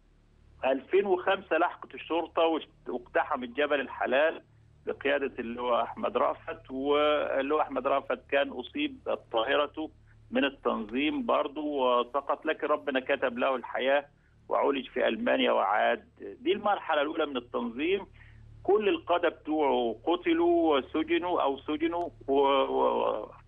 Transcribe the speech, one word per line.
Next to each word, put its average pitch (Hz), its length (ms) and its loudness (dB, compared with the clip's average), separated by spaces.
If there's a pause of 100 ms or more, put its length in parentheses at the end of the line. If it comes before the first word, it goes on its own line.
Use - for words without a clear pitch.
(640)
ألفين 135 400 2
وخمسة 190 520 0
لحقت - 380 -2
الشرطة 160 460 -2
واجت-، - 480 0
واقتحمت 127 600 -4
جبل 143 300 0
الحلال 127 600 0 (440)
بقيادة 139 540 -2
اللواء 117 440 0
أحمد 113 340 -4
رأفت، 143 540 -4
واللواء 143 920 0
أحمد 131 260 -4
رأفت 139 320 -2 (100)
كان 139 200 2
أصيب 131 480 -6 (340)
طائرته 143 600 0 (400)
من 247 140 2
التنظيم 127 800 -2
برضه 147 360 0
وسقط، 135 840 0
لكن 151 220 -2
ربنا 143 320 0
كتب 131 380 0
له 135 180 0
الحياة 131 500 0 (440)
وعولج 123 380 0
في - 200 0
ألمانيا 120 440 2
وعاد. 113 520 2 (380)
دي 151 120 0
المرحلة 190 480 0
الأولى 156 240 -2
من 139 120 -6
التنظيم. 131 680 -4 (580)
كل 415 260 4
القادة 170 400 0
بتوعه 131 720 0
قتلوا 170 720 2
وسجنوا 160 640 -2
أو 139 160 0
سجنوا 165 520 -4 (180)
و-، 139 140 4
و-، 131 920 2 (160)